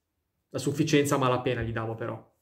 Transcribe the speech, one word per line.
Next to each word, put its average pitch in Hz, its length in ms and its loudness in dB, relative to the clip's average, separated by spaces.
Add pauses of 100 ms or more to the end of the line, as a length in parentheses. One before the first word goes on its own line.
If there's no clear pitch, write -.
(500)
La 131 100 -4
sufficienza 143 560 2
a - 20 4
malapena 123 440 0
gli 113 120 -4
davo 113 220 -6
però. 113 460 -10